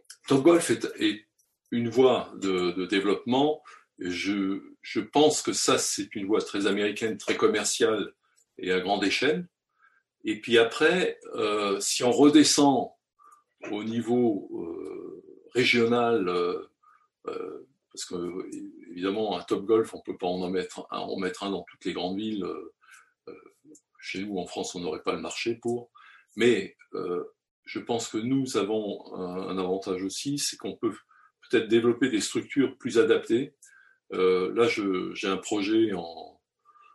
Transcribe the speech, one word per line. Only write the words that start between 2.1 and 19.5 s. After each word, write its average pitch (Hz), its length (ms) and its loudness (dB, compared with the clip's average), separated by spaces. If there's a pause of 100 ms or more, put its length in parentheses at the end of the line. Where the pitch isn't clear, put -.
de, 90 360 -2
de 92 140 -6
développement. 120 760 0 (360)
Je, 95 640 -4 (180)
je - 200 -6
pense 147 420 2
que 104 100 -2
ça, 120 260 2
c'est - 380 -4
une 98 100 -6
voie 101 140 2
très 101 260 -4
américaine, 104 520 -2
très - 180 -4
commerciale 107 760 0 (440)
et 90 140 -2
à 92 80 2
grande 101 240 0
échelle. 160 420 0 (800)
Et 104 160 -4
puis 113 180 2
après, 160 600 2 (140)
euh, 104 440 0
si - 240 -2
on 123 80 4
redescend 143 800 6 (800)
au 107 140 -4
niveau, 113 680 0 (160)
euh, 87 560 -12 (300)
régional, 117 760 2
euh, 90 400 -2 (600)
euh, - 400 -10 (240)
parce - 140 -12
que, 87 440 -8 (400)
évidemment, 95 480 -4
un - 60 -10
Top 98 200 -2